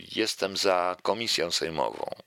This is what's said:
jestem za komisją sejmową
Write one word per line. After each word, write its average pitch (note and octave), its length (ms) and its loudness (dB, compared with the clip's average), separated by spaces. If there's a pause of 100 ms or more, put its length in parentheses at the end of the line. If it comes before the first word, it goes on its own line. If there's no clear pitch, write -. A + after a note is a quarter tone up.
(160)
jestem F#2+ 420 0
za F2+ 460 4
komisją G2 480 0
sejmową D2 640 -2 (120)